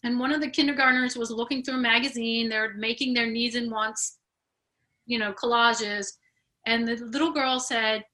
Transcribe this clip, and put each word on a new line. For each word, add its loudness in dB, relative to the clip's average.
And 0
one 0
of 0
the -2
kindergartners 2
was -4
looking -4
through -4
a 0
magazine. 0
They're -2
making -2
their 2
needs -2
and -2
wants, -4
you -2
know, -2
collages. 2
And 2
the -2
little -2
girl 0
said 0